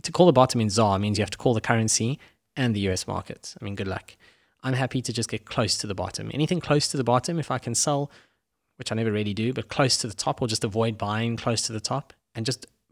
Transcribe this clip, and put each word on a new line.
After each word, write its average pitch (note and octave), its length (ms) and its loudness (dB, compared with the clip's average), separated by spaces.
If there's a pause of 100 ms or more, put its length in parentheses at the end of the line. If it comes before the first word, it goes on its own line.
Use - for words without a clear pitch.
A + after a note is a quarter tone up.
to - 80 -8
call F3 140 6
the F3 80 10
bottom B2+ 300 6
in G#2+ 80 2
zar G2+ 280 4
means G#2 200 0
you G#2+ 40 2
have G2 80 -2
to - 60 -8
call C3 160 2
the A2 80 2
currency A2+ 580 0 (380)
and B2 180 0
the G2+ 60 -2
U G2 120 2
S - 140 -4
markets. - 540 -8
I - 40 -12
mean, G2+ 100 -8
good G2 140 -6
luck. - 280 -10 (460)
I'm C3 100 -2
happy B2+ 300 -2
to A#2+ 100 -6
just A2+ 160 -4
get - 160 -8
close - 320 0
to - 100 -6
the G2+ 80 -6
bottom. G2 380 -6
Anything D#3 280 0
close D3 280 2
to - 80 -6
the C3 80 0
bottom, B2+ 340 2
if D3 120 -4
I C3 80 -2
can A#2 160 -6
sell, C#3+ 360 0 (680)
which - 140 -10
I A2+ 40 -2
never A2 180 0
really G#2 220 0
do, A2+ 180 -2
but B2 160 -8
close C#3 300 2
to - 80 -6
the G#2 80 -10
top, - 260 -4
or B2 80 0
just A2 160 -2
avoid A2+ 320 0
buying A2 400 -2
close A2+ 300 -2
to A2+ 80 -8
the G#2+ 60 -6
top - 340 -6 (200)
and A2+ 120 -6
just - 180 -4 (280)